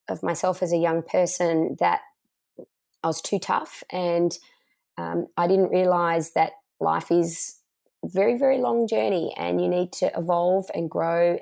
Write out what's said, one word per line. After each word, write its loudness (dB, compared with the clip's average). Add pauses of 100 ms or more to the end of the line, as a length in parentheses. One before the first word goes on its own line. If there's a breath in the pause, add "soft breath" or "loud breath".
of -8
myself 0
as 0
a 4
young 2
person 0
that 0 (1040)
I 0
was -2
too -2
tough, -4
and, 0 (600 soft breath)
um, -4 (100)
I 2
didn't 4
realise 2
that 0 (280)
life -2
is 0 (460)
a -10
very, 0
very 2
long 0
journey, 0
and -2
you 0
need -2
to 0
evolve 0
and -4
grow 2